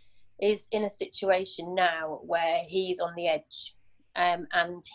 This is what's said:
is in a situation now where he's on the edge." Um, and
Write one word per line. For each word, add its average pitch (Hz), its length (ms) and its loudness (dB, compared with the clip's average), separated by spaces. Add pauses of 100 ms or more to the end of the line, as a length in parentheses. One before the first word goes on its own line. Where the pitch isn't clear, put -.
(420)
is 202 300 2
in 214 120 0
a 202 60 -2
situation 185 840 0
now 160 500 2
where 170 440 2
he's 180 320 0
on 175 160 -2
the 170 120 -2
edge." - 480 -2 (420)
Um, 175 360 2
and 175 300 0 (120)